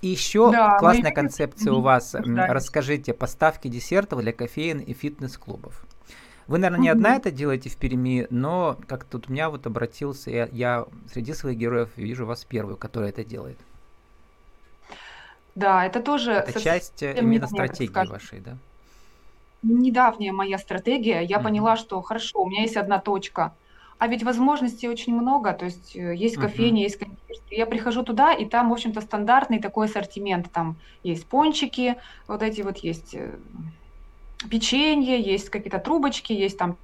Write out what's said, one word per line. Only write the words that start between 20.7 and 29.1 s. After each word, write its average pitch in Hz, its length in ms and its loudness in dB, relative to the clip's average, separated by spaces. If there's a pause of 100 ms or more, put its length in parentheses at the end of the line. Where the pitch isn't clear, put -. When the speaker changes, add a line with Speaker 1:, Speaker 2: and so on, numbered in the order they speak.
Speaker 2:
Я 190 160 0
Speaker 1:
Мгм. - 0 -
Speaker 2:
поняла, 214 380 2
что 196 260 -6
хорошо, 226 400 -6
у 180 60 0
меня 202 140 -2
есть 226 140 -2
одна 202 220 0
точка, 190 580 -2 (420)
а 233 100 2
ведь 226 160 -2
возможностей 247 640 0
очень 233 260 -4
много, 240 380 2
то - 140 -6
есть, - 280 -12
э, 175 220 -6
есть 220 200 0
Speaker 1:
Мгм. - 20 -8
Speaker 2:
кофейня, 220 440 2
есть 202 140 -2
кондитерская. - 640 -14
Я 226 80 2
прихожу 233 360 -2
туда, 240 320 4
и 214 140 -4
там, 233 220 2
в - 20 4
общем-то, 226 280 -4
стандартный 220 600 2